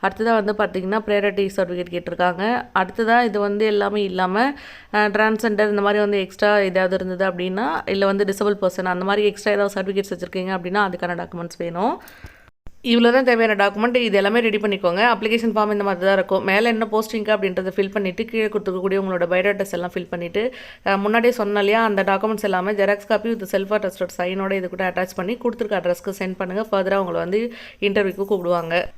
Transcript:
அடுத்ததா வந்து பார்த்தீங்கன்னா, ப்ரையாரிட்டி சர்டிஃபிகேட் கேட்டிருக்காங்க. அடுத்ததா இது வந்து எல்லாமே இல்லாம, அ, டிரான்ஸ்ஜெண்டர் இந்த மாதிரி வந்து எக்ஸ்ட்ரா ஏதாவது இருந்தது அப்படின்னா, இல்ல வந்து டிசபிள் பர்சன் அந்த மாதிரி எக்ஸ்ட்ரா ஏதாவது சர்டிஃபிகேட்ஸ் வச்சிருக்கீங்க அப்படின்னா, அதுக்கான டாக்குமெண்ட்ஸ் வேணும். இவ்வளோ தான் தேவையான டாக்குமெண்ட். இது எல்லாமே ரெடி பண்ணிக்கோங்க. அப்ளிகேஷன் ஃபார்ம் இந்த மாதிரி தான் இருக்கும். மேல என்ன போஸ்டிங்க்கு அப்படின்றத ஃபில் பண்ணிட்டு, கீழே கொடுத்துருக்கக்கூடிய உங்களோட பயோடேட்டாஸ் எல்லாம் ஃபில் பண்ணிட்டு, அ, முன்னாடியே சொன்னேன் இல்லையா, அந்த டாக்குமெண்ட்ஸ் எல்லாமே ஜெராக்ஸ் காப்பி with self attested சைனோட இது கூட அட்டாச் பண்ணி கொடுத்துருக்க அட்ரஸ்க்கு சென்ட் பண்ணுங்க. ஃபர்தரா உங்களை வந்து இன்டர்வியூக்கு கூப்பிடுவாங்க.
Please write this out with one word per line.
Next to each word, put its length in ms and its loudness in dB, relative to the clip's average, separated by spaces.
அடுத்ததா 380 0
வந்து 180 0
பார்த்தீங்கன்னா, 480 0
ப்ரையாரிட்டி 500 0
சர்டிஃபிகேட் 360 -2
கேட்டிருக்காங்க. 720 0
அடுத்ததா 480 2
இது 180 0
வந்து 260 0
எல்லாமே 360 2
இல்லாம, 440 0
அ, 140 4
டிரான்ஸ்ஜெண்டர் 680 2
இந்த 120 0
மாதிரி 120 4
வந்து 220 2
எக்ஸ்ட்ரா 380 2
ஏதாவது 360 2
இருந்தது 360 -2
அப்படின்னா, 380 -2
இல்ல 200 0
வந்து 180 2
டிசபிள் 380 0
பர்சன் 320 0
அந்த 100 -4
மாதிரி 220 2
எக்ஸ்ட்ரா 260 0
ஏதாவது 220 2
சர்டிஃபிகேட்ஸ் 400 -2
வச்சிருக்கீங்க 420 -6
அப்படின்னா, 320 -2
அதுக்கான 340 -4
டாக்குமெண்ட்ஸ் 360 -10
வேணும். 300 -2
இவ்வளோ 280 6
தான் 120 6
தேவையான 420 4
டாக்குமெண்ட். 280 0
இது 220 2
எல்லாமே 240 4
ரெடி 160 0
பண்ணிக்கோங்க. 440 0
அப்ளிகேஷன் 400 0
ஃபார்ம் 180 2
இந்த 120 0
மாதிரி 220 -2
தான் 60 4
இருக்கும். 320 0
மேல 240 2
என்ன 240 0
போஸ்டிங்க்கு 420 0
அப்படின்றத 420 -2
ஃபில் 140 0
பண்ணிட்டு, 340 -2
கீழே 220 -2
கொடுத்துருக்கக்கூடிய 560 -2
உங்களோட 280 -2
பயோடேட்டாஸ் 420 0
எல்லாம் 220 -6
ஃபில் 140 -6
பண்ணிட்டு, 460 -4
அ, 100 2
முன்னாடியே 360 2
சொன்னேன் 240 -2
இல்லையா, 280 2
அந்த 180 2
டாக்குமெண்ட்ஸ் 400 0
எல்லாமே 300 0
ஜெராக்ஸ் 340 0
காப்பி 260 0
with 200 -6
self 240 0
attested 320 -4
சைனோட 340 -2
இது 160 -2
கூட 220 -2
அட்டாச் 260 -4
பண்ணி 180 -4
கொடுத்துருக்க 460 -2
அட்ரஸ்க்கு 380 -2
சென்ட் 180 -4
பண்ணுங்க. 260 -4
ஃபர்தரா 320 0
உங்களை 260 0
வந்து 320 -2
இன்டர்வியூக்கு 500 0
கூப்பிடுவாங்க. 540 0